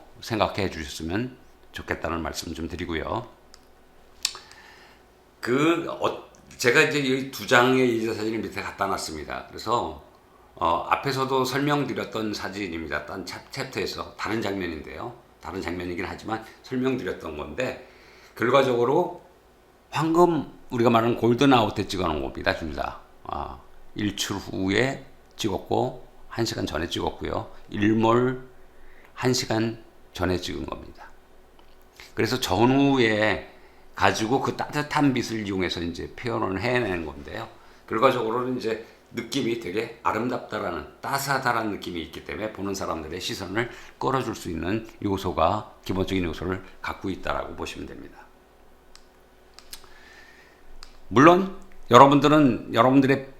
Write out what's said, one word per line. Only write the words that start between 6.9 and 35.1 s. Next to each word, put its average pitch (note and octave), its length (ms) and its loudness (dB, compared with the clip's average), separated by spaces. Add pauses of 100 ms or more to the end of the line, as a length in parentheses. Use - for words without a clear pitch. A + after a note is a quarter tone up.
이 C3+ 320 -2
두 B2 160 -12
장의 B2+ 500 6
이자 A2 160 -2
사진을 A2 260 -4
밑에 F#2+ 220 -6
갖다 F#2 260 -4
놨습니다. D2+ 600 -6
그래서, F#2+ 560 -4 (520)
어, E2+ 340 0
앞에서도 C3 560 0
설명드렸던 B2 880 -2
사진입니다. E2 720 -6
딴 F2+ 200 -10
챕-, - 260 -14
챕터에서 G#2+ 680 -8
다른 A2 240 -4
장면인데요. F#2+ 720 -6 (260)
다른 F2+ 220 -8
장면이긴 F2+ 440 -6
하지만 E2+ 380 -6 (200)
설명드렸던 B2+ 760 -4
건데 D2+ 500 -6 (480)
결과적으로 B2+ 880 2 (640)
황금, D#3+ 640 4 (180)
우리가 A#2+ 200 4
말하는 A#2 280 4
골든 A#2+ 360 6
아워 A2 200 4
때 G2+ 140 -2
찍어놓은 E2+ 340 -2
겁니다. - 340 -2
둘 D#2 180 -8
다. - 300 -8 (220)
아, C#2+ 340 -6 (360)
일출 G2+ 420 -2
후에 G2+ 680 0 (300)
찍었고 - 720 -2 (200)
한 A#2 180 -4
시간 A2 200 -4
전에 E2 220 -4
찍었고요. E2+ 640 -6 (180)
일몰 A2+ 800 2 (640)
한 B2+ 200 0
시간 A2+ 500 -2 (300)
전에 F2+ 240 0
찍은 - 280 -6
겁니다. - 440 -12 (1040)
그래서 A2+ 260 0
전후에 A2 1120 4 (440)
가지고 G#2+ 460 2
그 - 160 -2
따뜻한 D3 560 0